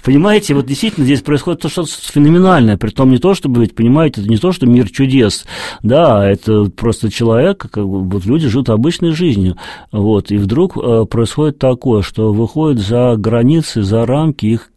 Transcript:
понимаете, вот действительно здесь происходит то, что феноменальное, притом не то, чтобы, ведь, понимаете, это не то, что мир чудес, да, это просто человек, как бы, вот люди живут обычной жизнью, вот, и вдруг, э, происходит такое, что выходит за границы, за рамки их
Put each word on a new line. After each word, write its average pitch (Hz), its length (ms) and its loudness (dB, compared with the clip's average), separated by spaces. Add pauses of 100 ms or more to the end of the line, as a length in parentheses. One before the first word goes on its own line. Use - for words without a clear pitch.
понимаете, 185 520 2
вот 135 100 0
действительно 139 400 -4
здесь 139 160 2
происходит 147 400 -2
то, 160 80 -6
что 175 160 -6
феноменальное, 151 880 2
притом 131 360 0
не 127 60 4
то, 185 160 2
чтобы, 123 280 -2
ведь, 110 140 -2
понимаете, 135 440 2
это 101 100 -6
не 113 80 2
то, 180 140 0
что 151 140 -2
мир 120 240 4
чудес, 131 560 0 (380)
да, 113 460 2
это 104 360 0
просто 107 440 -4
человек, 120 640 0
как 104 160 -6
бы, 95 140 -4
вот 95 240 -4
люди 139 240 0
живут 127 200 -2
обычной 160 420 0
жизнью, 113 440 0 (380)
вот, 104 380 0
и 104 60 0
вдруг, 117 380 -2
э, 113 340 0
происходит 143 500 -2
такое, 123 420 0
что 110 320 -2
выходит 120 480 0
за 120 360 0
границы, 117 680 0
за 110 220 0
рамки 143 420 -2
их - 300 -2